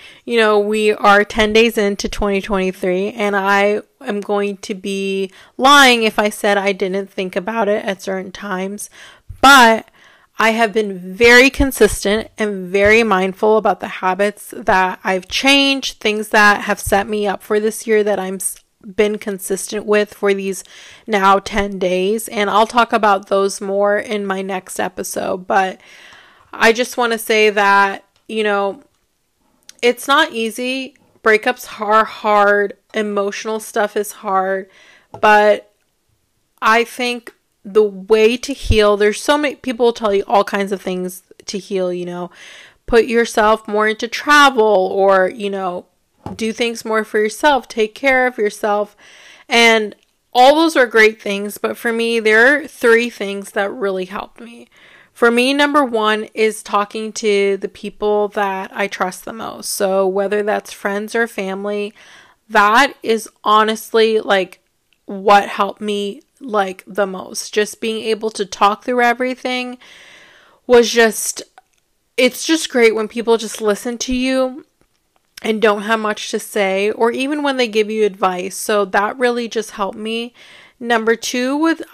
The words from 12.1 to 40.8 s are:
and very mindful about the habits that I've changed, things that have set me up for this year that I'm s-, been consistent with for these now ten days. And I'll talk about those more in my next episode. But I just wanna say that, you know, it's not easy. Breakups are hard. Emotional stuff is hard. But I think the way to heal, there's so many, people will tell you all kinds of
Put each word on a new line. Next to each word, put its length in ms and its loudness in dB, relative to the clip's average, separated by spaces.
and 300 -4
very 340 4
mindful 540 2
about 240 0
the 80 -8
habits 680 -4
that 480 0
I've 240 -4
changed, 720 0
things 300 -4
that 320 4
have 180 -4
set 300 -2
me 180 -4
up 160 -4
for 160 0
this 280 -4
year 180 2
that 160 0
I'm 140 -6
s-, 280 -8
been 320 0
consistent 720 -8
with 260 0
for 220 0
these 280 -8
now 320 4
ten 400 -4
days. 500 -2
And 220 -2
I'll 160 2
talk 260 0
about 360 0
those 340 -2
more 340 0
in 300 -4
my 160 -4
next 360 -10
episode. 680 -6
But 340 0
I 220 2
just 240 -4
wanna 180 0
say 320 2
that, 560 2
you 160 -2
know, 380 -2
it's 260 0
not 260 2
easy. 640 -6
Breakups 560 0
are 240 4
hard. 720 2
Emotional 640 -4
stuff 380 -4
is 160 -6
hard. 560 -4
But 540 4
I 240 4
think 480 -8
the 140 4
way 540 2
to 160 -8
heal, 440 2
there's 240 0
so 160 2
many, 200 -2
people 300 -2
will 60 2
tell 220 -2
you 140 0
all 160 4
kinds 260 -4
of 100 -6